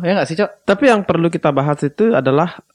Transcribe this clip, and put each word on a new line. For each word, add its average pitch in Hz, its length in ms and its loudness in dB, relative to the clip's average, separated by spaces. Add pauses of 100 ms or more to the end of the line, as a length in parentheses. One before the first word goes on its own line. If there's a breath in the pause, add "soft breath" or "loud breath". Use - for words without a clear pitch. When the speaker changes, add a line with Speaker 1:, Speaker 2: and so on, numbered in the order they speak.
Speaker 1:
ya 175 100 -2
nggak 180 160 -2
sih, 165 80 -8
Cok? 202 140 -2 (140)
Speaker 2:
Tapi 196 200 0
yang 226 180 4
perlu 170 280 0
kita 165 180 -2
bahas 143 320 0
itu 208 320 0
adalah, 139 460 0 (160)